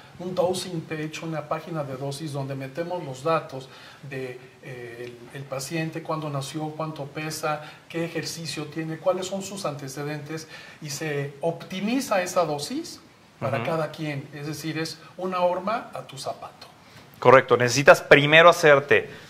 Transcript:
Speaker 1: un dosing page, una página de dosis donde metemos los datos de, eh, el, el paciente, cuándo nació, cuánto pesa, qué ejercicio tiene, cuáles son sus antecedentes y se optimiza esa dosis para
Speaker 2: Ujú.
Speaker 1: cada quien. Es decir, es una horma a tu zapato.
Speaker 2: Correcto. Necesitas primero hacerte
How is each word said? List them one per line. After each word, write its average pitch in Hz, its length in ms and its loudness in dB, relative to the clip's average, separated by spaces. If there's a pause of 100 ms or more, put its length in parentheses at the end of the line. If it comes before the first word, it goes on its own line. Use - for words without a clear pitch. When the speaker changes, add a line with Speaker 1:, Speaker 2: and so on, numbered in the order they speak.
(180)
Speaker 1:
un 180 160 -8
dosing 180 480 -2
page, 156 400 -8
una 160 260 -6
página 160 340 -6
de 135 140 -8
dosis 139 360 -8
donde 135 220 -6
metemos 170 480 -6
los 131 200 -10
datos 151 480 -2 (400)
de, 131 280 -8 (240)
eh, 120 540 -12 (160)
el, 143 80 -12
el 139 40 -12
paciente, 160 580 -6
cuándo 156 260 -4
nació, 143 480 -6
cuánto 151 300 -8
pesa, 156 560 -6 (260)
qué 170 160 -4
ejercicio 165 640 -6
tiene, 160 320 -6
cuáles 185 280 0
son 196 160 -6
sus 190 220 -8
antecedentes 147 840 -8 (360)
y 147 80 -10
se 143 500 -4
optimiza 196 800 -2
esa 180 240 2
dosis 156 560 -6 (400)
para 110 180 0
Speaker 2:
Ujú. 117 80 -4
Speaker 1:
cada 160 260 -2
quien. 151 420 -6
Es 147 120 -10
decir, 156 300 -6
es 160 220 -6 (180)
una 185 240 -2
horma 180 540 0
a 131 80 -8
tu 135 160 -16
zapato. - 480 -10 (520)
Speaker 2:
Correcto. 123 380 8
Necesitas 131 460 8
primero 156 480 8
hacerte 139 600 6 (200)